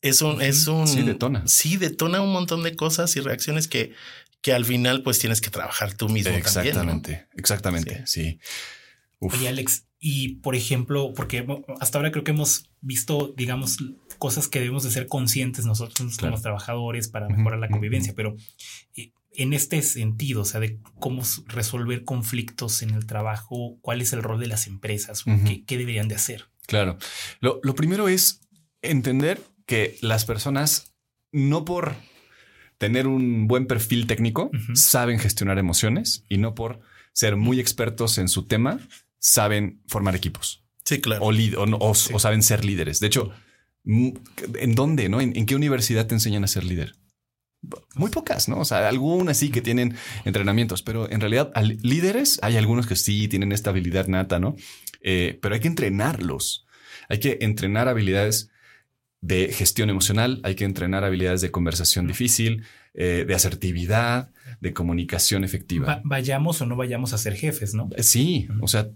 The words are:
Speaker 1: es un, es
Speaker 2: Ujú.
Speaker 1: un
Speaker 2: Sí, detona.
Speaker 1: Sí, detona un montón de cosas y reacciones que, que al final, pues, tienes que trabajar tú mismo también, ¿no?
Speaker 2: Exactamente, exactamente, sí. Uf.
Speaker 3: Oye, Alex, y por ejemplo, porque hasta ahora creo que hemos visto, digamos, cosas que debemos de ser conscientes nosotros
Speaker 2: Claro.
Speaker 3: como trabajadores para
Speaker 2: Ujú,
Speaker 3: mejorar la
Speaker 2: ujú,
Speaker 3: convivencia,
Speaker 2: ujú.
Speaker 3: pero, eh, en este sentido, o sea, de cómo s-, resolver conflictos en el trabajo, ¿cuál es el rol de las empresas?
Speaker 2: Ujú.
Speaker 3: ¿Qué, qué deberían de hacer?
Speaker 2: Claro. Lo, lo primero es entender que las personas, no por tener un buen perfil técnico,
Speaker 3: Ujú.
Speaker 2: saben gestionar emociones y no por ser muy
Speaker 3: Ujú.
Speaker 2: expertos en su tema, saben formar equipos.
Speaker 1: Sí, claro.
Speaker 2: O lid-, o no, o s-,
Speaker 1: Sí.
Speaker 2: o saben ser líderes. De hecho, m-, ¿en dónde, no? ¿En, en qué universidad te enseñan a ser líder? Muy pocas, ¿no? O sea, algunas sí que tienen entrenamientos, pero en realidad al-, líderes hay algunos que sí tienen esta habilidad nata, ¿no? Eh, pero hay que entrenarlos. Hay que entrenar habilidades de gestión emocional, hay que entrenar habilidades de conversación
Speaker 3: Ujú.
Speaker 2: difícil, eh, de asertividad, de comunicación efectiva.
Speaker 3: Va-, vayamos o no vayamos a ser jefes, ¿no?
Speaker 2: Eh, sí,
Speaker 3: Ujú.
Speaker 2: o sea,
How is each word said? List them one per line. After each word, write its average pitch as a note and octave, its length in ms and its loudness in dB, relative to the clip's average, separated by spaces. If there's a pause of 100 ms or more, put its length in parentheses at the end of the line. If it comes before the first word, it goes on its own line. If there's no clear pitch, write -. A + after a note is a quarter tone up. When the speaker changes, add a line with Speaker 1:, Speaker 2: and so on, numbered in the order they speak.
Speaker 1:
es C#3 200 4
un, D3+ 180 0
es C#3 260 4
Speaker 2:
Ujú. D#3+ 120 2
Speaker 1:
un D#3 80 4
Speaker 2:
Sí, C#3 160 4
detona. A#2+ 420 0
Speaker 1:
Sí, - 320 4
detona F3 440 0
un G3 100 2
montón F3 320 -2
de E3 120 -2
cosas D#3+ 420 0
y - 20 -2
reacciones D3 480 -2
que, - 260 -2 (480)
que C#3+ 100 2
al B2 140 4
final, B2 380 2
pues, C3 160 2
tienes A2 220 0
que - 100 -6
trabajar G2 420 -4
tú G#2 160 -2
mismo G2+ 220 2
también, F2+ 440 0
¿no? F2+ 60 2
Speaker 2:
Exactamente, D#2+ 460 -4 (100)
exactamente, F#2 720 -2
sí. D#2+ 320 -4 (800)
Uf. F#2+ 160 -4
Speaker 3:
Oye, B2+ 120 -2
Alex, - 380 -4 (140)
y C#3 380 -2
por C3 180 -2
ejemplo, C3 600 0
porque A#2+ 300 -4 (340)
hasta C#3+ 200 -2
ahora D#3 120 0
creo D3+ 120 -4
que D#3 80 -2
hemos - 400 0 (100)
visto, C#3 560 -2
digamos, B2+ 400 -4 (400)
cosas C#3+ 300 -2
que C#3 120 -4
debemos B2 240 -2
de C3 60 -4
ser B2 160 -2
conscientes B2 600 -2
nosotros A#2 500 -4
Speaker 2:
Claro. - 160 -2
Speaker 3:
como A2 80 -4
trabajadores A#2 680 -6
para G#2+ 200 -8
Speaker 2:
Ujú, G#2 100 2
Speaker 3:
mejorar A2 220 2
la A2 80 -4
Speaker 2:
ujú, G#2+ 80 0
Speaker 3:
convivencia, G#2+ 380 -2
Speaker 2:
ujú. - 20 -12
Speaker 3:
pero, G#2+ 200 -6 (600)
eh, - 160 -16 (240)
en C3+ 180 0
este D3 300 0
sentido, A2+ 580 -2
o G2+ 40 -2
sea, A2+ 160 -4
de A2 180 -4 (200)
cómo B2+ 220 -4
s-, - 240 -4
resolver A#2 600 -4
conflictos A#2 760 -4
en A2+ 140 -4
el A2 100 -2
trabajo, A2 760 -6
¿cuál A#2+ 200 -4
es A#2+ 120 -2
el A2+ 100 -4
rol A2+ 160 -2
de A#2+ 80 -4
las A2 180 -2
empresas? G#2 640 -6
Speaker 2:
Ujú. G#2 180 6
Speaker 3:
¿Qué, G2+ 180 2
qué B2+ 140 -4
deberían A2+ 300 -2
de G#2+ 80 -2
hacer? A2 300 -4 (200)
Speaker 2:
Claro. F#2+ 320 2 (420)
Lo, B2+ 220 2
lo C3+ 140 0
primero F#3+ 340 2
es F#3 320 2 (400)
entender C#3 580 2 (280)
que A2+ 340 0
las A2 240 2
personas, C#3 680 -2 (380)
no D3 320 2
por F3 300 -4 (840)
tener B2 300 2
un B2 400 2
buen B2+ 200 4
perfil A#2 400 0
técnico, A#2 460 0
Speaker 3:
Ujú. A#2 220 -4
Speaker 2:
saben B2 440 4
gestionar G2 400 2
emociones G#2+ 680 0
y G2+ 120 0
no A2 160 0
por A2+ 260 -8 (320)
ser G#2+ 240 2
muy A#2+ 200 4
Speaker 3:
Ujú. B2+ 40 2
Speaker 2:
expertos A2+ 560 0
en F#2 100 2
su - 200 -2
tema, C3 320 2 (400)
saben G#2 680 2
formar G2 280 0
equipos. - 480 -6 (200)
Speaker 1:
Sí, - 160 0
claro. G#2+ 240 0
Speaker 2:
O A2 80 4
lid-, A2 260 4
o G2+ 100 2
no, A2 100 2
o G#2+ 160 4
s-, - 160 4
Speaker 1:
Sí. A#2+ 40 -4
Speaker 2:
o G#2 60 2
saben A2 240 4
ser G2+ 220 4
líderes. E2+ 340 0
De G#2 80 2
hecho, G#2+ 220 0 (560)
m-, A#2+ 280 4 (420)
¿en A2+ 200 2
dónde, C3+ 340 4
no? A2+ 120 2
¿En, B2 160 0
en A2+ 80 2
qué B2 100 2
universidad B2 520 2
te A#2 80 0
enseñan G#2 280 2
a G2 40 0
ser F#2 180 -2
líder? F2 300 -4 (1000)
Muy F#3 140 0
pocas, - 400 -2
¿no? A2 100 -2
O D#3 60 0
sea, G2+ 240 2
algunas D3+ 480 2
sí D3 140 2
que A#2+ 100 0
tienen A#2+ 340 0 (300)
entrenamientos, G2+ 560 0
pero A2+ 300 -4
en G#2+ 100 0
realidad A2+ 320 2
al-, A2 300 2
líderes F#3 580 2
hay A2+ 160 2
algunos A2+ 300 4
que F#2 80 0
sí G#2 320 0
tienen G2+ 240 0
esta G2+ 180 0
habilidad F#2 380 0
nata, F#2 320 0
¿no? G#2 160 0 (460)
Eh, F#2 400 0
pero G2+ 120 -2
hay A2 80 0
que D3+ 60 0
entrenarlos. G#2 960 -2 (420)
Hay G#2+ 120 0
que C#3 220 0
entrenar G#2+ 460 2
habilidades G#2+ 600 2 (760)
de F#2 300 2
gestión G#2+ 380 2
emocional, G#2+ 520 2
hay F#2+ 120 0
que G2+ 100 -2
entrenar F#2+ 380 0
habilidades F#2 380 0
de F2+ 100 -2
conversación E2+ 540 0
Speaker 3:
Ujú. F2 80 -2
Speaker 2:
difícil, A2+ 500 0 (320)
eh, F2 320 0
de F#2 80 2
asertividad, G#2 960 0 (280)
de - 140 -6
comunicación F2 720 0
efectiva. - 420 -2
Speaker 3:
Va-, D3 180 -2
vayamos C#3 580 -2
o C3 40 -2
no A#2+ 100 -2
vayamos B2 380 -4
a G#2+ 60 -2
ser G2+ 160 -4
jefes, A2 400 -4
¿no? G#2+ 200 -2
Speaker 2:
Eh, - 60 -4
sí, B2+ 480 4
Speaker 3:
Ujú. G#2+ 140 -2
Speaker 2:
o G#2+ 40 0
sea, G#2+ 280 2